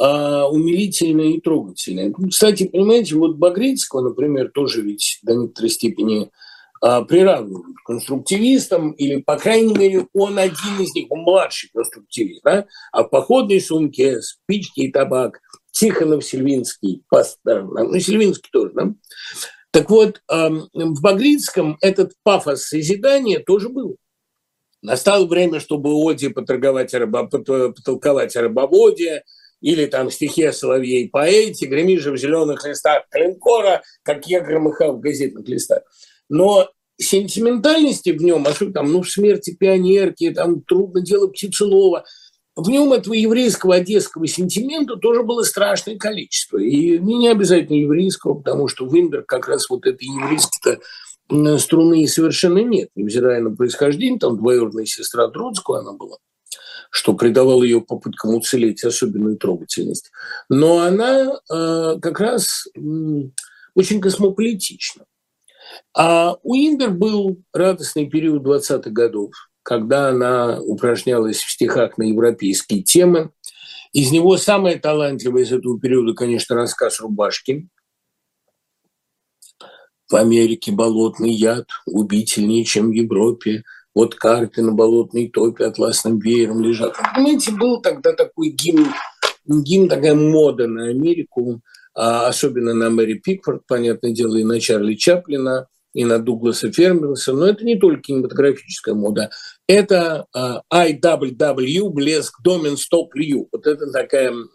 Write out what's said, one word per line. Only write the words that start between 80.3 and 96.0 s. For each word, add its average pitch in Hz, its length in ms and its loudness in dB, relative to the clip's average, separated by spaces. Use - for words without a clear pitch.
болотный 113 600 0
яд 113 340 0
губительнее, 107 800 0
чем 107 240 0
в 110 40 0
Европе. 110 720 0
Вот 113 200 4
карты 117 480 0
на 113 100 2
болотной 113 560 2
топе 117 380 -2
атласным 110 520 -2
веером 113 440 2
лежат». 113 340 -2
Понимаете, 277 380 2
был 233 300 0
тогда 160 320 0
такой - 340 -2
гимн, 151 380 2
гимн, 151 440 4
такая 151 240 4
мода 151 520 4
на 113 180 -6
Америку, 123 760 -4
а, 117 360 0
особенно 123 440 -2
на 113 160 0
Мэри 113 260 2
Пикфорд, 170 520 -6
понятное 120 460 -2
дело, 110 240 -2
и 110 80 0
на 113 160 0
Чарли 107 340 0
Чаплина, 135 720 0
и 123 100 -2